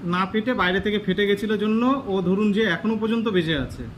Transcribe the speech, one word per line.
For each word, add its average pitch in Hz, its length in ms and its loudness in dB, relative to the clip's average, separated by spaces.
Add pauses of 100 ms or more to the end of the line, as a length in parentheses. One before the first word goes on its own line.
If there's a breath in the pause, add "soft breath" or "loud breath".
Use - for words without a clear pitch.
না 180 280 0
ফেটে 220 220 0
বাইরে 185 260 2
থেকে 208 200 0
ফেটে 202 280 0
গেছিল 202 300 0
জন্য 226 500 2
ও 190 140 0
ধরুন 196 300 2
যে 208 120 2
এখনো 214 340 0
পর্যন্ত 220 300 0
বেঁচে 165 300 0
আছে। 127 260 -6 (140)